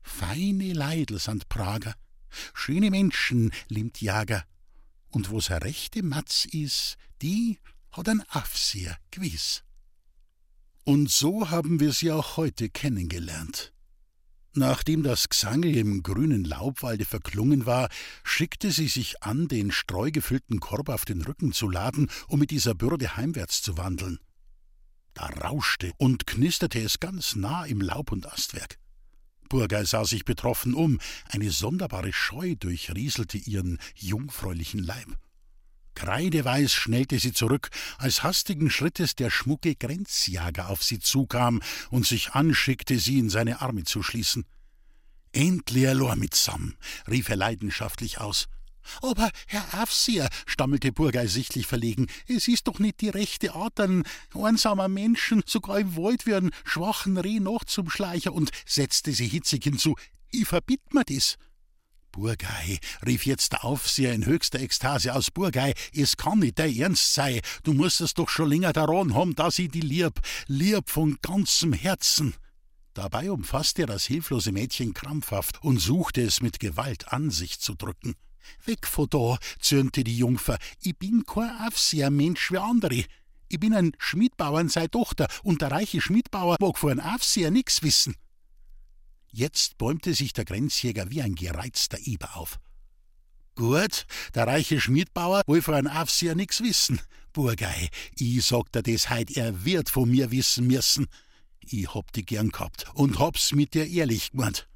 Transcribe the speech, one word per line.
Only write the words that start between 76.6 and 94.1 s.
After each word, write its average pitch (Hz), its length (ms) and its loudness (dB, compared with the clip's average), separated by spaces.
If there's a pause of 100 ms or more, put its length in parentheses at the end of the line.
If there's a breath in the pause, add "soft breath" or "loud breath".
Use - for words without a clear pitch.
an 143 160 0
sich 87 300 -4
zu - 160 -4
drücken. - 400 -8 (500 loud breath)
„Weg - 220 -4
von 147 240 0
da“, 123 260 2 (220 loud breath)
zürnte 135 440 2
die 113 140 -2
Jungfer, 123 400 2 (240 loud breath)
„ich 175 160 -2
bin 214 260 2
kein 226 440 -2
Aufsehermensch 147 840 2
wie 180 60 0
andere. 190 460 2 (440 soft breath)
Ich 156 120 -4
bin 220 160 4
ein 170 240 6
Schmiedbauern 165 680 2
sei 165 180 0
Tochter, - 400 0 (160 loud breath)
und 175 180 2
der 139 80 0
reiche 165 320 0
Schmiedbauer 185 580 2
mag 190 200 4
von 147 120 4
einem 131 100 2
Aufseher 180 500 2
nix 247 320 2
wissen.“ 139 320 4 (1120)
Jetzt - 480 0
bäumte 151 380 0
sich 139 180 -2
der 117 120 -2
Grenzjäger 107 640 -2
wie 147 100 -4
ein 101 140 0
gereizter 87 720 -4
Eber - 320 -6
auf. - 220 -10 (960)
Gut, 147 520 0 (260 loud breath)